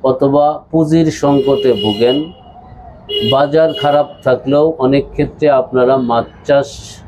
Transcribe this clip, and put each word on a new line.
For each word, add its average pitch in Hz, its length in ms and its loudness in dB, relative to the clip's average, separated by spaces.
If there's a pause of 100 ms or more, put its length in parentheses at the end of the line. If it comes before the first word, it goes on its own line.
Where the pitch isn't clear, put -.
অথবা 143 580 0 (100)
পুঁজির 160 360 2
সংকটে 139 680 0
ভোগেন। 117 600 0 (1000)
বাজার 147 380 2 (100)
খারাপ 143 280 0 (160)
থাকলেও 143 540 0
অনেক 135 340 0
ক্ষেত্রে 147 380 -2
আপনারা 127 460 2
মাছ 117 280 -2 (200)
চাষ 139 220 0 (420)